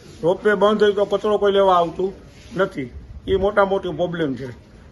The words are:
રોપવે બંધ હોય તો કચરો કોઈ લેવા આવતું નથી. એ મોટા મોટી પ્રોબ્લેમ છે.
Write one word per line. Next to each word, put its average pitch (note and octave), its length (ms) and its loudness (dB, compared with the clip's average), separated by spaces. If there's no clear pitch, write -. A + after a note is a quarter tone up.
રોપવે F#3+ 340 0
બંધ G3+ 280 2
હોય G#3 160 2
તો G3+ 60 2
કચરો G3+ 340 0
કોઈ G3 180 2
લેવા F#3+ 220 4
આવતું F3+ 340 -2
નથી. E3+ 320 -4
એ F#3+ 100 0
મોટા G3+ 280 2
મોટી F#3 340 -2
પ્રોબ્લેમ E3+ 360 -2
છે. B2 180 -12